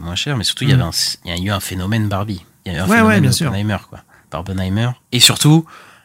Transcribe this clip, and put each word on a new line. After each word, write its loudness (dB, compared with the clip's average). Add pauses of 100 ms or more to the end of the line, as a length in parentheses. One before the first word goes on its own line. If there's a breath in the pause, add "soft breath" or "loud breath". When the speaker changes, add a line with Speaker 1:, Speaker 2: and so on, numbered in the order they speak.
Speaker 1:
moins -8
cher, -4
mais -2
surtout, -4
il 2
y 4
avait 2
Speaker 2:
Mm. -2
Speaker 1:
un, -6 (340)
il -10
y -6
a -4
eu -2
un -4
phénomène -4
Barbie. -6 (220)
Il -8
y -6
a -6
eu -2
un -2
Speaker 2:
Ouais, 2
ouais, 4
Speaker 1:
phénomène 4
Speaker 2:
bien 4
sûr. 0
Speaker 1:
Oppenheimer, -2 (100)
quoi. -18 (320 soft breath)
Barbenheimer. -2 (220)
Et 4
surtout, 6 (400 loud breath)